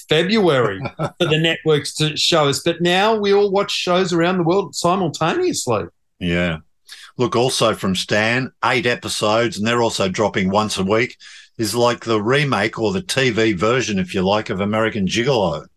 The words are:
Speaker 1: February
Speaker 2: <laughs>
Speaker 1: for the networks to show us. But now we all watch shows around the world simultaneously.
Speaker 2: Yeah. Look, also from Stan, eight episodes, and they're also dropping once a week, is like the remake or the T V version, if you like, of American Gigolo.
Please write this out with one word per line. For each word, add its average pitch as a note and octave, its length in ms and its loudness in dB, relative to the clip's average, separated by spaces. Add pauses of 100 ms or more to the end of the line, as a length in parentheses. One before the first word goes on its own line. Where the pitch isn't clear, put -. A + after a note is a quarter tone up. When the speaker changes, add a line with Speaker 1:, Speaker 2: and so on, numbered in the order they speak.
Speaker 1:
February D3+ 720 2 (100)
Speaker 2:
<laughs> - 60 -20
Speaker 1:
for D#3+ 220 -6
the D#3 200 2
networks D#3+ 580 0
to D3+ 200 -2
show D3+ 320 2
us. C3+ 140 -2
But E3+ 200 -2
now F#3+ 340 2
we G3+ 160 0
all G3+ 180 4
watch G3 220 0
shows F3+ 400 0
around F3 260 2
the E3+ 60 0
world F3+ 300 0
simultaneously. F3 1080 -2 (360)
Speaker 2:
Yeah. F2 380 -2 (580)
Look, A#2+ 180 0
also A#2 400 2
from F#2+ 220 -2
Stan, A2+ 560 -2 (120)
eight B2 220 0
episodes, A2 720 -2
and G#2 80 -2
they're A#2+ 160 2
also G2+ 260 0
dropping F#2+ 420 0
once G#2 280 0
a F#2+ 60 0
week, A2+ 320 0 (420)
is G#2+ 160 -2
like A#2+ 300 2
the A2+ 180 0
remake A#2 560 0
or G#2+ 140 0
the F#2 100 -2
T C3+ 280 0
V A2+ 240 2
version, G#2+ 440 0
if F2+ 160 -4
you F#2+ 80 0
like, G#2 280 0
of F#2+ 100 -4
American A2 460 -2
Gigolo. F#2+ 600 -2 (100)